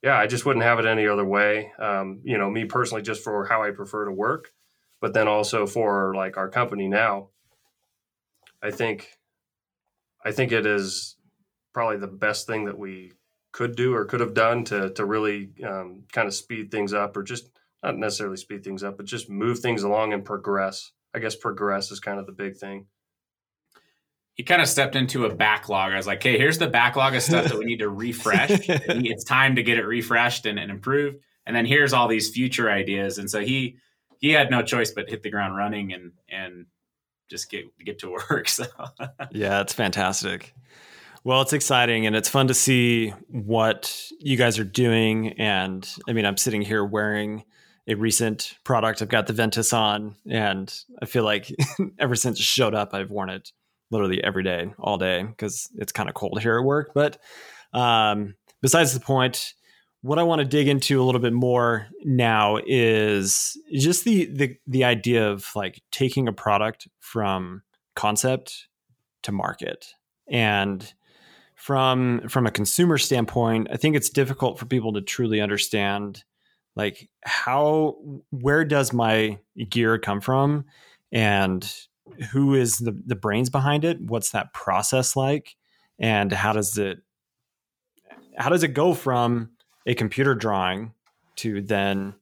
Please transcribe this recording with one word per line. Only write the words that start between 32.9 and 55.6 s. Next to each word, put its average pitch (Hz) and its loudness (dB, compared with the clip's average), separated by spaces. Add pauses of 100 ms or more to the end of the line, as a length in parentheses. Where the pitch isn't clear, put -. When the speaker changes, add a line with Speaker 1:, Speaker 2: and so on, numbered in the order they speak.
Speaker 2:
And 101 -8
so 104 -2
he, 127 -4 (400)
he 147 2
had 143 4
no 120 2
choice 117 0
but 101 -8
hit 107 -10
the 107 -8
ground 101 -4
running 101 -4
and, 90 -16 (140)
and 90 -12 (640)
just - -12
get, 98 -10 (120)
get 101 -12
to 92 -12
work. - -2
<laughs> - -2
So 123 -2 (680)
Speaker 3:
Yeah, 101 0
it's 98 -4
fantastic. 95 -2 (680)
Well, 127 4
it's 135 0
exciting, 120 2
and 107 2
it's 107 0
fun 135 4
to 127 2
see 120 4 (200)
what 110 -2
you 139 0
guys 117 4
are 107 -2
doing. 110 2
And 95 -2 (200)
I 120 -4
mean, 113 0
I'm 98 0
sitting 110 -2
here 104 0
wearing 107 -2 (440)
a 117 -2
recent 110 -2
product. 113 0
I've 104 -4
got 107 2
the 113 -2
Ventus 113 2
on, 107 0 (120)
and 101 -2 (280)
I 120 -8
feel 117 0
like 107 -2 (220)
<laughs> - -6
ever 123 0
since 113 -2
it - -2
showed 117 2
up, 104 -2
I've 98 -6
worn 95 -6
it 95 -12 (400)
literally 101 0
every 95 0
day, 90 -2
all 101 -2
day, 92 0 (100)
'cause - -8